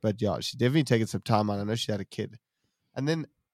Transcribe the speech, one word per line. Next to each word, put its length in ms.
But 200
yeah, 200
she's 160
definitely 280
taken 220
some 140
time 280
out. 100
I 40
know 120
she 160
had 100
a 40
kid. 320
And 120
then 200